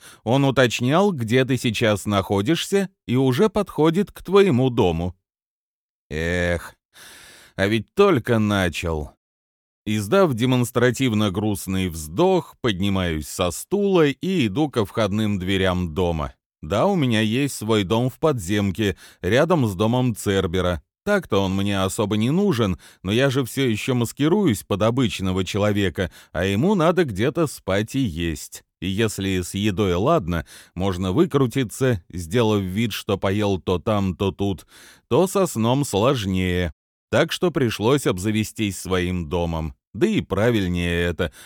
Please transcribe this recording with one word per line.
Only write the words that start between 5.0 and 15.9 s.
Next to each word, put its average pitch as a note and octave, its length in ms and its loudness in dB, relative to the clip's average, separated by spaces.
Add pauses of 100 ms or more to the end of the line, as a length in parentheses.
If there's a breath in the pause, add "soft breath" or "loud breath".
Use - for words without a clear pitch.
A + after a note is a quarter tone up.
Эх, E2+ 680 -2 (840 loud breath)
а G2 100 2
ведь G#2+ 260 -2
только C3+ 460 4
начал. F2+ 720 -2 (760)
Издав A2 480 2
демонстративно A#2+ 960 2
грустный F#2+ 600 -2
вздох, G2 720 0
поднимаюсь F#2 640 -2
со F2+ 240 -2
стула F#3+ 560 2
и D#3 400 0
иду C3+ 220 0
ко A#2 160 0
входным G#2 540 0
дверям F2+ 540 0